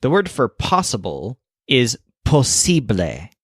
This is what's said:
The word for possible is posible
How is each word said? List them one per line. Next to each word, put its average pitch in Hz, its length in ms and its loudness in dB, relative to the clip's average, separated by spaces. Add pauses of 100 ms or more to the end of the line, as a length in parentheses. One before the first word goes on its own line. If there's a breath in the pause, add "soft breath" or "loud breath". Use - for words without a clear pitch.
The 127 80 0
word 185 200 2
for 127 200 0
possible 113 880 -4 (280)
is 123 300 2 (280)
posible 113 1040 0 (140)